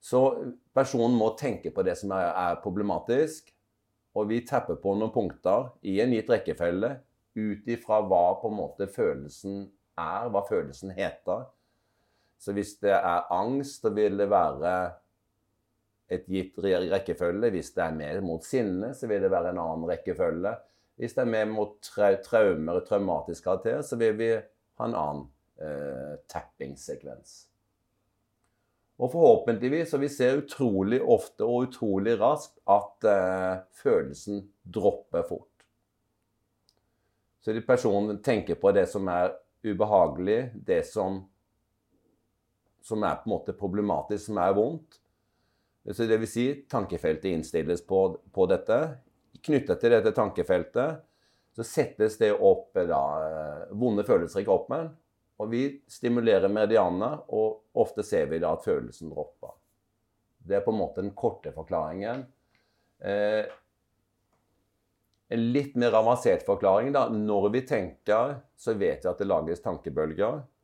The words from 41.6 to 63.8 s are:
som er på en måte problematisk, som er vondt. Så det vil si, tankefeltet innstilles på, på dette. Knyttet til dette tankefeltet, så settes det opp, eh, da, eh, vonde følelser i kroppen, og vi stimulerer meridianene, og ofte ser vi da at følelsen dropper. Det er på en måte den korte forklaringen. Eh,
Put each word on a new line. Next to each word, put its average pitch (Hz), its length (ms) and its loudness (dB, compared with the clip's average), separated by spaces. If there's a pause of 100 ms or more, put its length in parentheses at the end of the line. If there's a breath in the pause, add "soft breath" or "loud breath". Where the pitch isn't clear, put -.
som 107 200 -4
er 80 160 -2
på - 100 -10
en - 20 0
måte 92 240 -6
problematisk, 101 680 -2
som 104 160 -4
er 98 140 4
vondt. 135 420 -2 (1000)
Så 117 120 0
det 110 120 4
vil 110 80 -4
si, 120 160 -2 (240)
tankefeltet 92 640 -2
innstilles 82 560 -2
på, 95 140 4 (300)
på 95 180 2
dette. 107 300 2 (600)
Knyttet - 400 0
til 120 140 6
dette 107 220 4
tankefeltet, 104 840 0 (560)
så 117 100 -8
settes 110 540 0
det 107 160 4
opp, - 400 4
eh, 87 140 0
da, 71 100 2 (240)
eh, 78 380 -8 (100)
vonde 104 340 0
følelser 95 360 2
i 101 40 -4
kroppen, 151 440 0 (500)
og 107 80 -6
vi 120 160 -2 (240)
stimulerer 113 640 2
meridianene, 107 800 2
og 110 480 -2
ofte 107 240 0
ser 80 240 0
vi 82 140 -2
da 82 100 0
at - 160 -4
følelsen 73 400 -4
dropper. - 480 -12 (880)
Det 98 160 0
er 101 60 -8
på 110 80 2
en 107 80 -2
måte - 180 -6
den 98 160 -8
korte 95 400 -6
forklaringen. 92 680 -6 (760)
Eh, 104 480 0 (1800)